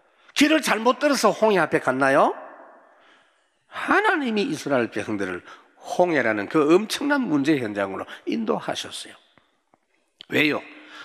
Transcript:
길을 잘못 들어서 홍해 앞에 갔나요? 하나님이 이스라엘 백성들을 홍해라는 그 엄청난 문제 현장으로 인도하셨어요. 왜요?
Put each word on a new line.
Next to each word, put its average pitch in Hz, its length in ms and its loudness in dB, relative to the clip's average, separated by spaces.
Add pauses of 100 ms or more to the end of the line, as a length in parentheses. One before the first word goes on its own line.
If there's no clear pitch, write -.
(340)
길을 302 280 4
잘못 220 380 0
들어서 247 320 4
홍해 214 260 2
앞에 156 220 2
갔나요? 139 540 2 (1300)
하나님이 294 760 0
이스라엘 139 480 -2
백성들을 98 540 -6 (540)
홍해라는 117 500 0
그 156 260 4
엄청난 269 480 0
문제 151 360 0
현장으로 98 480 -6 (200)
인도하셨어요. - 880 -6 (1120)
왜요? 143 340 0 (420)